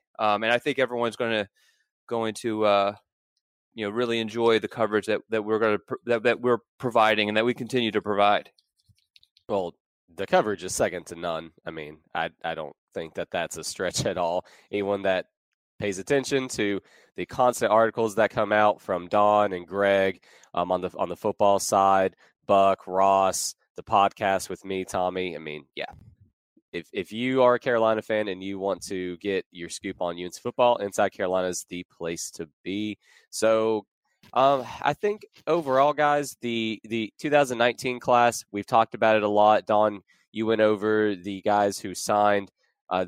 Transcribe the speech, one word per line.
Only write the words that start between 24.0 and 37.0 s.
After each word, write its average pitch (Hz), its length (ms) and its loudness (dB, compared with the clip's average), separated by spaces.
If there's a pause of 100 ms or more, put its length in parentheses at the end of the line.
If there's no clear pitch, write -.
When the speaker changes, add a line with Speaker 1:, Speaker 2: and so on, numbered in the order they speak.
Speaker 2:
with 92 160 -12
me, 95 180 -6
Tommy, 90 540 -4
I - 20 -12
mean, 76 240 -12 (100)
yeah. - 200 -12 (800)
If, 85 220 -12
if 95 180 -8
you 127 300 -2
are 123 140 6
a 117 40 -4
Carolina 113 440 0
fan 107 240 -2
and 95 160 -8
you 98 160 -8
want 95 240 -4
to 90 340 -8
get 95 340 -4
your 85 180 -14
scoop - 320 -10
on 87 180 -4
U 90 60 -8
N 90 60 -12
C - 80 -18
football, 120 380 0
Inside 101 320 -2
Carolina 92 380 -2
is 90 200 -6
the 90 220 -10
place 85 420 -8
to 82 160 -12 (160)
be. 104 360 -6 (320)
So, 110 560 0 (460)
um, 135 300 2 (200)
I 151 100 0
think 208 320 -4 (220)
overall, 143 460 2
guys, 147 480 0
the, 113 420 -4
the 110 340 -4